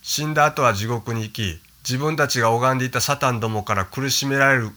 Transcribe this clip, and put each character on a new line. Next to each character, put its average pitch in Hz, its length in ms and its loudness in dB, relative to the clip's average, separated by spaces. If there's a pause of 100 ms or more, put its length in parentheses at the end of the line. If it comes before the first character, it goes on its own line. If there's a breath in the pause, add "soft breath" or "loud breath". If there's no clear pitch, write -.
死 - 240 -4
ん 156 80 -4
だ 151 120 6
後 147 160 0
は 117 120 6
地 104 120 -4
獄 117 260 -4
に 113 100 -4
行 107 100 -10
き、 90 280 -4 (260)
自 127 120 -2
分 156 180 -2
た 147 120 2
ち 127 120 -2
が 113 120 4
拝 127 240 2
ん - 20 0
で 127 60 -2
い 123 60 -4
た 123 100 -2
サ 143 160 0
タ 131 140 0
ン 117 100 -2
ど 113 80 -2
も 107 140 -2
か 107 120 -4
ら 95 100 0
苦 135 260 -6
し - 160 -2
め 139 120 0
ら 139 140 6
れ 127 60 4
る 110 180 -4